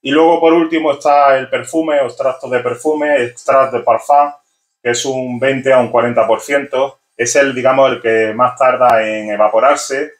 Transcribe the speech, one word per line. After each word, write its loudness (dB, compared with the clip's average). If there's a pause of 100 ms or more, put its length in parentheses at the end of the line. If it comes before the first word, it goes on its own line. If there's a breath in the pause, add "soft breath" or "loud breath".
Y -4
luego, 4
por 4
último, 0
está 2
el -6
perfume, -4
extracto -4
de -2
perfume, -2
extract 0
de -4
parfum, 2 (500)
que -4
es -2
un -6
veinte 0
a 6
un -2
cuarenta 0
por 0
ciento. -4 (140)
Es -2
el, 2
digamos, 2
el -8
que 0
más 0
tarda 2
en -6
evaporarse 0